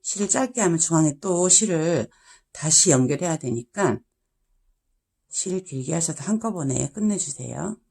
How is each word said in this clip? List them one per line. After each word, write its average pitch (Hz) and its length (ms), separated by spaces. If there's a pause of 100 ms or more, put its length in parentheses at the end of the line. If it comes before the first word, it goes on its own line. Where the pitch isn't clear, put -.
실을 196 280
짧게 254 320
하면 170 180
중앙에 156 400
또 185 300
실을 170 600 (440)
다시 160 380
연결해야 147 460
되니까 123 640 (1300)
실을 185 360
길게 135 300
하셔서 165 300
한꺼번에 180 680
끝내주세요. 190 880 (140)